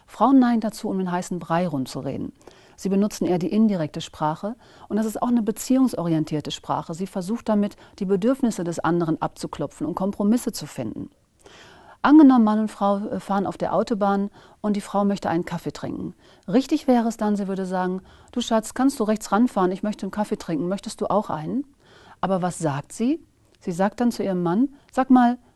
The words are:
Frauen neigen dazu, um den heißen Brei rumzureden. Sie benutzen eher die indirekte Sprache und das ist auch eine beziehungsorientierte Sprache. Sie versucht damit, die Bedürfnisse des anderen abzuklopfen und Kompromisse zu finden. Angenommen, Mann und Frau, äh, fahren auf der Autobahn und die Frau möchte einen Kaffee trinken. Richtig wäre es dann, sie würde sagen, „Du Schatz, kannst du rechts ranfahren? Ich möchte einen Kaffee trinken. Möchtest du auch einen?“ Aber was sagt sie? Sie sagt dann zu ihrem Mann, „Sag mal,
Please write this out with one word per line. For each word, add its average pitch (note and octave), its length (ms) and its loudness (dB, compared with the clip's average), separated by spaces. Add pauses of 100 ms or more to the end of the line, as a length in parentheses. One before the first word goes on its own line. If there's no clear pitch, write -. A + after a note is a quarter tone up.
Frauen C4 320 4
neigen A#3+ 220 4
dazu, G#3+ 280 -6
um G3 100 -2
den F3+ 140 -2
heißen F3+ 260 -4
Brei E3+ 280 0
rumzureden. C3+ 640 -6 (440)
Sie - 120 -6
benutzen G3 380 0
eher B3 120 0
die F3+ 140 -2
indirekte G3+ 480 2
Sprache D#3+ 560 -4 (320)
und G3+ 80 -2
das A3 100 0
ist G#3+ 160 -6
auch A#3+ 60 0
eine A#3+ 140 2
beziehungsorientierte E3+ 1080 0
Sprache. D3 440 -6
Sie F#3 120 -8
versucht G3 420 -6
damit, G#3 280 2 (220)
die G3+ 60 -4
Bedürfnisse G3+ 600 0
des E3+ 140 -6
anderen D#3+ 440 0
abzuklopfen - 640 -8
und F3 80 -4
Kompromisse G3+ 580 0
zu - 140 -10
finden. - 440 -10 (920)
Angenommen, C4 440 10
Mann G#3+ 140 2
und G#3+ 120 -2
Frau, G3+ 280 0
äh, G3+ 220 -6
fahren G3 260 -2
auf - 100 -8
der - 180 -4
Autobahn G3 560 0 (300)
und G#3 140 0
die G3+ 60 -4
Frau G3+ 240 -2
möchte G3+ 260 -2
einen E3+ 140 0
Kaffee E3 280 -8
trinken. - 420 -10 (340)
Richtig C4 400 0
wäre A#3+ 180 4
es A3+ 100 -4
dann, G#3 200 0
sie G3 100 -4
würde F#3+ 180 -4
sagen, F#3 360 -2 (320)
„Du B3 80 -4
Schatz, A3 340 -2
kannst C4+ 240 0
du A3 60 0
rechts G#3+ 260 -2
ranfahren? G3 400 2
Ich F#3+ 140 -6
möchte G#3 200 -6
einen F#3+ 60 -6
Kaffee G#3 260 -4
trinken. E3 300 -4
Möchtest G3+ 340 -8
du G#3 60 -4
auch G3+ 240 0
einen?“ F3 340 -6 (560)
Aber F#3 220 -2
was F3+ 160 -4
sagt C#3+ 340 -4
sie? C4+ 320 -2 (360)
Sie - 100 -8
sagt F#3+ 300 -2
dann A#3+ 100 2
zu - 140 -4
ihrem F3+ 180 -2
Mann, F#3+ 280 0 (200)
„Sag C4 200 0
mal, B3 280 6 (180)